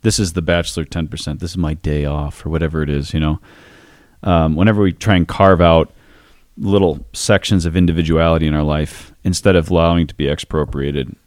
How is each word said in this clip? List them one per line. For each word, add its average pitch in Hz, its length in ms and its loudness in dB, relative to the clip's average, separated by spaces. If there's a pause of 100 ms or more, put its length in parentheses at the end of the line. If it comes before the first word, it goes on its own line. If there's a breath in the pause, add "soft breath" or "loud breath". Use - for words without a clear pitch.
this 110 160 0
is 90 140 -2
the 90 80 -2
bachelor 85 440 -2
ten 82 220 -6
percent, - 320 -8
this 87 120 -8
is - 60 -8
my 80 160 -2
day 76 320 -4
off, 73 400 -6
or - 40 -6
whatever 80 320 -2
it 73 80 -4
is, 71 240 -4
you 78 60 -2
know. 78 200 -2 (840 loud breath)
Um, 80 340 2
whenever 104 260 2
we 92 120 2
try 107 220 0
and 87 120 2
carve 95 320 4
out 82 340 4 (640 soft breath)
little 95 540 0
sections 95 540 0
of 82 100 -2
individuality 82 720 2
in 76 60 0
our 76 100 0
life, 76 480 -4 (140)
instead 92 320 2
of 82 120 0
allowing 85 340 2
it 73 60 -4
to - 60 -18
be 71 140 -4
expropriated 71 840 -6 (140)